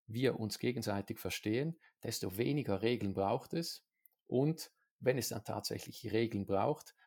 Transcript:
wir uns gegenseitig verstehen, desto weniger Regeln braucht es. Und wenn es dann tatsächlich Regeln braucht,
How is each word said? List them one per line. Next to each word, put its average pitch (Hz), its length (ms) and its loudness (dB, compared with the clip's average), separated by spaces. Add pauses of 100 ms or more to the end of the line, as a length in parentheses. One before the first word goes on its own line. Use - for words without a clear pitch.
wir 117 340 2
uns 107 180 -2
gegenseitig 110 600 -2
verstehen, 123 600 0 (240)
desto 101 340 -4
weniger 120 460 2
Regeln 107 320 2
braucht 98 400 0
es. - 320 -4 (400)
Und 147 460 0 (260)
wenn 127 200 4
es 113 100 -2
dann 113 160 -4
tatsächlich - 680 -6
Regeln 107 340 0
braucht, 107 480 0 (120)